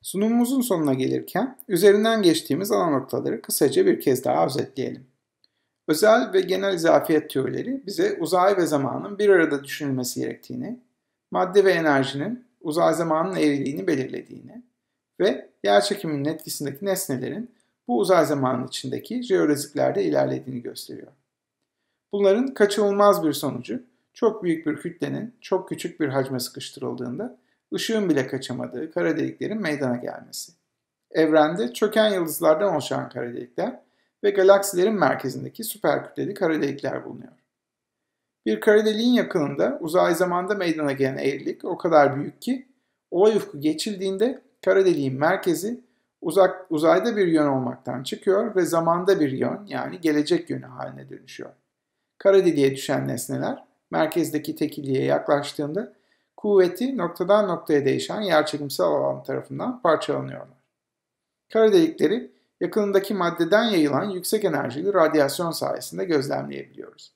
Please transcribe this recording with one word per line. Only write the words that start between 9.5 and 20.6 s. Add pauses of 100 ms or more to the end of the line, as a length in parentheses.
düşünülmesi
gerektiğini, (500)
madde
ve
enerjinin (160)
uzay
zamanın
eğriliğini
belirlediğini (580)
ve (160)
yerçekiminin
etkisindeki
nesnelerin (380)
bu
uzay
zamanın
içindeki
jeodeziklerde
ilerlediğini